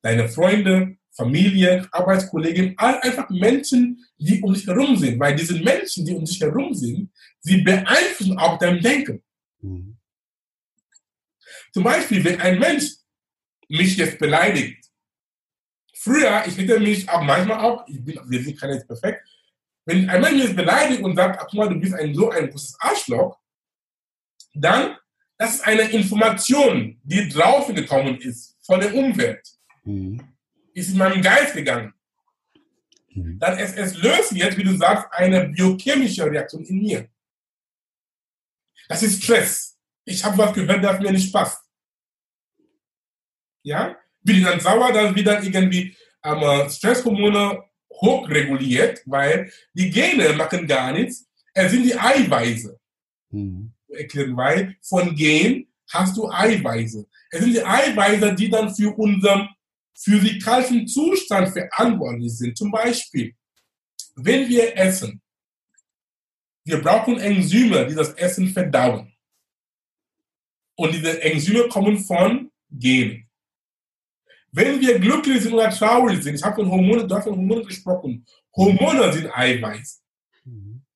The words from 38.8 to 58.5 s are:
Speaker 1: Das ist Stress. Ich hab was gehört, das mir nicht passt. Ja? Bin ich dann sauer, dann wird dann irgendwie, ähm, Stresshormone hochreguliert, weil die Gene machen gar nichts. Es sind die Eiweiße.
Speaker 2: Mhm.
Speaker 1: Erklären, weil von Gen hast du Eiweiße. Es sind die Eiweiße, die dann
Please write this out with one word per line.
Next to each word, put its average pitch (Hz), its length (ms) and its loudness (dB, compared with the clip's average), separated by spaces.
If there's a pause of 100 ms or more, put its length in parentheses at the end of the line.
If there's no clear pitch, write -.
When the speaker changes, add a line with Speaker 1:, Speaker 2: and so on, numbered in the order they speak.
Speaker 1:
Das 160 140 -4
ist - 200 -2
Stress. - 540 0 (280)
Ich 190 180 -8
hab 202 140 0
was 208 160 2
gehört, 190 300 0
das 190 160 0
mir 196 120 -2
nicht 190 200 0
passt. - 280 -2 (2000)
Ja? 147 320 -8 (280)
Bin 190 140 4
ich 185 60 6
dann 180 160 0
sauer, 240 340 2
dann 208 220 2
wird 208 120 2
dann 208 160 2
irgendwie, 185 520 0 (280)
ähm, 143 460 0
Stresshormone 208 920 0 (260)
hochreguliert, 139 1160 0
weil 139 460 -2 (220)
die 185 160 0
Gene 220 440 2
machen 165 340 -4
gar 131 240 0
nichts. 233 360 -6 (260)
Es 185 180 2
sind 247 120 2
die 247 140 2
Eiweiße. 127 840 0 (520)
Speaker 2:
Mhm. 101 420 -10 (160)
Speaker 1:
Erklären, 143 480 -6
weil 160 440 -2
von 180 340 0
Gen 156 520 2 (220)
hast 190 260 -2
du 214 140 -4
Eiweiße. 123 760 -2 (260)
Es - 100 -8
sind 240 120 4
die 233 100 0
Eiweiße, 208 720 2
die 208 140 0
dann 220 240 0